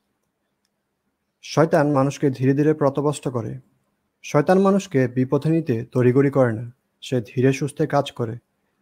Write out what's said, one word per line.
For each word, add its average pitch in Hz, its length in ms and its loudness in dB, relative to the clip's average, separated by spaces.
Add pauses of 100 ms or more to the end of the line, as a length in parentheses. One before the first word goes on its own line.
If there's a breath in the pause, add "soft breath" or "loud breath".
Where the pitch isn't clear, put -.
(1400)
শয়তান 151 500 0
মানুষকে 139 380 0
ধীরে 131 240 0
ধীরে 151 200 2
পথভ্রষ্ট 147 540 -2
করে। 123 320 -8 (640)
শয়তান 165 360 2
মানুষকে 196 480 2
বিপথে 131 420 -2
নিতে 156 420 -2
তড়িঘড়ি 127 380 4
করে 131 240 2
না, 117 180 -8 (300)
সে 127 200 -4
ধীরে 127 320 0
সুস্থে 143 340 -4
কাজ 143 240 -2
করে, 117 260 -8 (440)